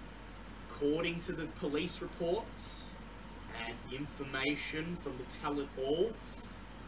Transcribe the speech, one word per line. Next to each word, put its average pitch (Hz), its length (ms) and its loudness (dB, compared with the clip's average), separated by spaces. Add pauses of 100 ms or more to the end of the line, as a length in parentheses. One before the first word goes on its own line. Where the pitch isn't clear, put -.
(680)
According 165 520 4
to - 100 -2
the 156 140 -2
police 156 560 2
reports - 880 0 (760)
and 117 100 -4 (140)
the 127 80 -4
information 147 1040 0
from 135 160 -2
the 127 60 -4
tell-it-all, 147 920 4 (760)